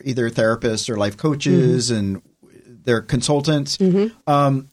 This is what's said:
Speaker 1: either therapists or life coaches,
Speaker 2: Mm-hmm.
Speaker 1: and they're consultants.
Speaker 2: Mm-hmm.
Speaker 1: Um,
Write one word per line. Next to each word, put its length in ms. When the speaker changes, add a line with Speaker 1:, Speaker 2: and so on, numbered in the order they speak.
Speaker 1:
either 240
therapists 600
or 80
life 180
coaches, 720
Speaker 2:
Mm-hmm. 80
Speaker 1:
and 240
they're 160
consultants. 800
Speaker 2:
Mm-hmm. 520
Speaker 1:
Um, 420